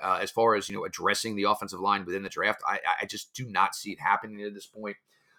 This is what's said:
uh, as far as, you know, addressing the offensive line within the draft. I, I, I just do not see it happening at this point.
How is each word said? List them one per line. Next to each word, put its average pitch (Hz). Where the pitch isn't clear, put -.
uh, 92
as 98
far 113
as, 98
you 101
know, 90
addressing 101
the 98
offensive 101
line 98
within 92
the 95
draft. 98
I, 98
I, -
I -
just -
do 127
not 95
see 104
it -
happening 104
at 104
this 101
point. 107